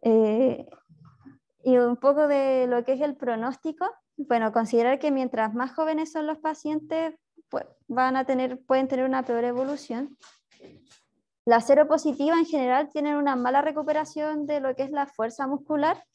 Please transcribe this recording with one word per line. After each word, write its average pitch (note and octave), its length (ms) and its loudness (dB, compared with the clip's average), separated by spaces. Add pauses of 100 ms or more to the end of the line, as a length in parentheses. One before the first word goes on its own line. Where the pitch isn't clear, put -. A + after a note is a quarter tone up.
Eh, A3 600 2 (960)
y B3+ 140 4
un A#3+ 180 4
poco C#4+ 320 4
de C4+ 400 2
lo A#3+ 160 0
que B3+ 100 0
es C4 80 -2
el D4 140 -2
pronóstico. C4+ 760 -4 (280)
Bueno, A#3 340 0
considerar A#3 480 2
que D4+ 100 0
mientras B3 460 -2
más B3+ 180 -4
jóvenes D#4 380 -2
son D#4 160 -6
los D#4 100 -4
pacientes, D#4 800 -6 (340)
pues, - 160 -6 (220)
van B3+ 280 0
a C4 100 0
tener, B3+ 400 -2
pueden C4 220 2
tener C4 180 0
una C4 180 -2
peor A#3 220 -2
evolución. C4 720 -6 (1300)
La A#3 180 6
seropositiva D4 760 2
en E4 80 4
general C#4 440 0
tienen D4 260 -2
una C#4+ 200 0
mala B3+ 260 0
recuperación D4+ 840 -4
de D4 140 -2
lo C4 160 -2
que B3+ 80 -4
es C#4 80 -8
la C#4+ 160 -4
fuerza A#3 400 -6
muscular. D4 560 -2 (120)